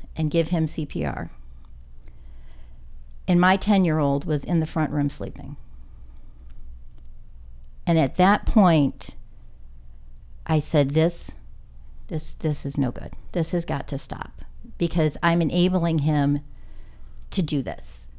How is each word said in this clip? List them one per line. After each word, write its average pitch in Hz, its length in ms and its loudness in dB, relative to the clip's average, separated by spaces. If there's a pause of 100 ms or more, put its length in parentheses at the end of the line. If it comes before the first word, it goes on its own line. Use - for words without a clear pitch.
(160)
and 156 140 2
give 165 180 4
him 160 200 2
C 151 180 -4
P 151 180 -4
R. 147 260 -4 (2000)
And 175 140 6
my 185 160 8
ten-year-old 156 720 4
was 151 180 0
in 170 160 2
the 156 60 0
front - 260 0
room 143 180 2
sleeping. - 460 -8 (2250)
And 165 120 6
at 143 180 4
that 196 300 6
point, 170 680 6 (1300)
I 160 120 4
said, 147 320 4
"This, 160 420 2 (760)
this, - 260 -4
this 151 320 -2
is 135 120 -6
no 139 120 2
good. - 220 -6 (200)
This 165 200 0
has 170 120 0
got 143 240 -4
to - 100 -2
stop - 440 -10 (360)
because 160 440 4
I'm 170 200 4
enabling 170 580 4
him 147 400 4 (880)
to 185 120 0
do 147 200 0
this." - 440 -8 (120)